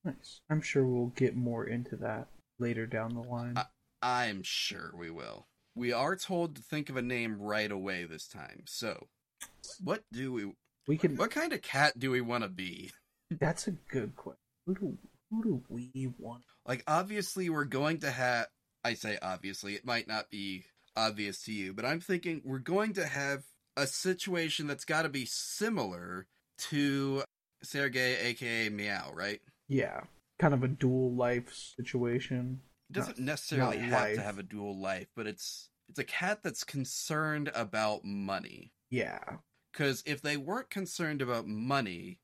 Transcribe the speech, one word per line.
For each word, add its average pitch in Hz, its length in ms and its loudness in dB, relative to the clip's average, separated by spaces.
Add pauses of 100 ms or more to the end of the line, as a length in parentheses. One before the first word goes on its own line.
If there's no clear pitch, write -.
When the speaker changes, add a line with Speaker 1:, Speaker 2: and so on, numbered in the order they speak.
Speaker 1:
Nice. - 460 -6
I'm 156 120 4
sure 139 240 4
we'll 123 300 2
get 123 200 4
more 117 300 0
into 117 320 -4
that 110 300 -4 (320)
later 117 260 0
down 113 300 -2
the 117 60 -6
line. 120 360 -4
Speaker 2:
I, 107 80 0 (360)
I'm 120 420 2
sure - 540 -4
we 85 120 -6
will. 57 380 -10 (280)
We 120 160 0
are 135 240 4
told 170 400 0
to 127 60 -16
think 151 280 -4
of 139 60 -6
a 127 60 2
name 120 360 0
right 104 320 2
away 95 360 -2
this 80 220 -10
time. - 380 -14
So, - 420 -4 (760)
what 151 200 0 (100)
do 127 180 -2
we, 104 220 -2 (340)
Speaker 1:
We 147 100 4
can 156 200 6
Speaker 2:
what 226 140 4
kind 320 200 0
of 277 100 -2
cat 139 380 6
do 131 120 2
we 127 100 4
wanna 117 260 2
be? 90 440 -6 (220)
<laughs> - 260 -8
Speaker 1:
That's 165 280 2
a 214 40 0
good - 440 -4
question. - 240 -14 (260)
Who 180 80 0
do, 190 240 -2 (320)
who 220 140 0
do 160 240 2
we 127 500 -4
want? 120 260 -10 (220)
Speaker 2:
Like, 123 220 -2
obviously, 185 600 2
we're 151 160 2
going 143 340 2
to 151 100 -2
have, 123 380 4 (380)
I 117 80 4
say 107 280 -2
obviously, 95 540 -4
it 101 100 -10
might 117 220 0
not 110 240 -2
be 98 320 -4 (320)
obvious 104 480 0
to - 80 -6
you, 98 220 -2
but 110 120 -4
I'm 151 140 0
thinking 175 460 -2
we're 131 140 -4
going 196 340 2
to 180 120 0
have 139 380 0 (320)
a - 100 4
situation 175 800 0
that's 143 200 -2
gotta 160 240 4
be 135 160 -2
similar 95 1000 -2 (440)
to 139 540 4 (400)
Sergei, 127 680 2
A 120 40 0
K 113 340 0
A 104 40 0
Meow, 104 420 -2
right? 101 280 -2 (260)
Speaker 1:
Yeah. - 340 2 (380)
Kind 151 140 8
of 131 100 4
a 131 40 2
dual 127 460 4
life 123 400 2
situation. 123 1080 -2 (280)
Speaker 2:
It 151 40 -14
doesn't 127 260 -2
Speaker 1:
Not, 127 60 -2
Speaker 2:
necessarily 135 520 2
Speaker 1:
not 117 120 -2
Speaker 2:
have 127 120 6
Speaker 1:
life. 107 140 4
Speaker 2:
to 110 80 2
have 101 160 -2
a 98 40 -6
dual 101 360 -4
life, 95 360 -2
but 113 120 -2
it's, - 420 -8 (180)
it's - 120 -8
a 131 40 0
cat 202 400 0
that's 151 200 -4
concerned 151 880 -2
about 107 500 2
money. 98 680 -4 (160)
Speaker 1:
Yeah. - 480 -4 (360)
Speaker 2:
'Cause 139 340 2
if 143 140 -2
they 147 160 0
weren't 180 340 -4
concerned 165 500 -2
about 120 260 0
money 107 760 0